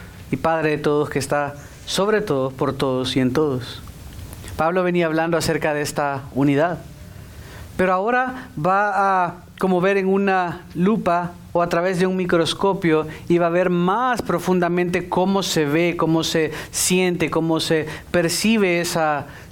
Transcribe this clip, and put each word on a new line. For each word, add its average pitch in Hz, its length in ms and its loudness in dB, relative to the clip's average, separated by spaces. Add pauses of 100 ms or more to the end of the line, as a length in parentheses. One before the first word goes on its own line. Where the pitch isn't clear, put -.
(320)
y 135 60 0
Padre 160 340 0
de 151 80 0
todos, 147 320 0
que 147 80 -2
está 143 340 -2 (320)
sobre 202 360 0
todos, 135 300 0
por 139 220 -2
todos 131 420 -2
y 135 40 2
en 127 120 2
todos." 135 520 -2 (760)
Pablo 175 240 2
venía 175 240 2
hablando 160 320 0
acerca 151 380 0
de 147 80 -2
esta 139 400 -4 (100)
unidad, 143 460 2 (1000)
pero 185 160 2
ahora 247 640 -2
va 196 680 2
a, 165 100 -4 (240)
como 185 200 2
ver 196 180 2
en 190 100 0
una 190 540 0 (120)
lupa 175 600 2 (200)
o 170 80 2
a 170 80 0
través 175 300 0
de 185 80 4
un 185 80 0
microscopio, 175 920 2 (200)
y 170 100 4
va 170 100 4
a - 20 0
ver 180 200 2
más 190 520 0
profundamente 175 880 0
cómo 190 340 2
se 160 220 0
ve, 165 320 2
cómo 160 260 2
se 160 280 0 (200)
siente, 180 580 0
cómo 160 300 2
se 156 280 0 (220)
percibe 175 720 2
esa 151 460 -2 (240)